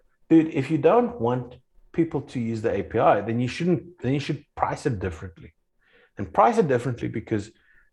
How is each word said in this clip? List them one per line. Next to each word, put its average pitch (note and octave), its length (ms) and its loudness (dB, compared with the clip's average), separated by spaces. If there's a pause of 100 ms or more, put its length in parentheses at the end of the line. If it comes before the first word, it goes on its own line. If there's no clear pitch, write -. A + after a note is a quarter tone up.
(300)
"Dude, D#3+ 200 8
if C#3+ 220 -2
you D#3+ 60 0
don't G#3 420 2
want B2 380 -4 (340)
people E3 300 -2
to - 180 -10
use A2+ 220 -4
the A2 120 0
A G2 100 -2
P - 160 -2
I, C#3 200 4
then A2+ 200 -2
you B2 100 -2
shouldn't, E3+ 520 -2
then B2+ 120 -2
you D3 60 0
should - 260 -6 (100)
price - 300 -4
it A#2+ 140 -2
differently." E2+ 540 -10 (640)
And - 160 -10
price A3 240 4
it G3 100 2
differently B2 420 -2
because A2 420 -6 (420)